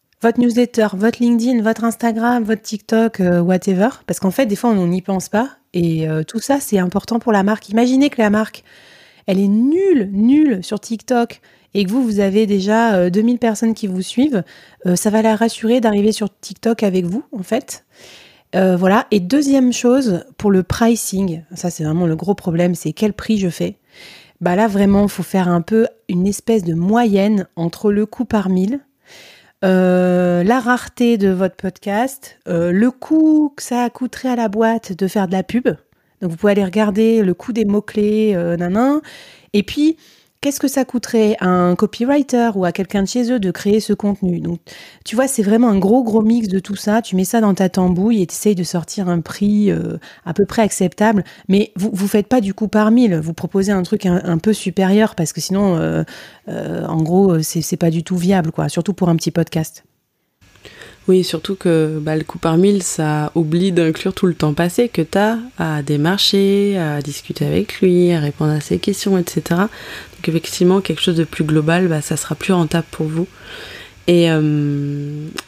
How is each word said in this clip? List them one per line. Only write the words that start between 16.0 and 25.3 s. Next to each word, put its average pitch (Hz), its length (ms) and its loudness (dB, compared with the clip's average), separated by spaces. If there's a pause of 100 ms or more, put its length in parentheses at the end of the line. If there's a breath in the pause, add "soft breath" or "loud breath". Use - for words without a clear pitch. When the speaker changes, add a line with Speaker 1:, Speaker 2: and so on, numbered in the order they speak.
Speaker 1:
sur 202 160 -4 (100)
TikTok - 440 -4
avec 185 240 0
vous, 202 160 -4 (100)
en 214 100 -8
fait. - 440 -6 (680 loud breath)
Euh, 185 220 2
voilà. 190 340 2
Et 208 100 2
deuxième 262 520 2
chose, 240 540 0 (100)
pour 208 140 0
le 185 140 4
pricing, 196 800 -2 (100)
ça, 175 160 -6
c'est 165 140 -6
vraiment 165 220 0
le 160 80 0
gros 175 200 -2
problème, 175 400 0
c'est 156 180 -6
quel 208 220 -2
prix 220 240 -2
je 190 100 0
fais. 180 300 -6 (640 loud breath)
Bah 175 140 0
là, 214 140 2
vraiment, 202 400 2
faut 185 160 -6
faire 185 240 0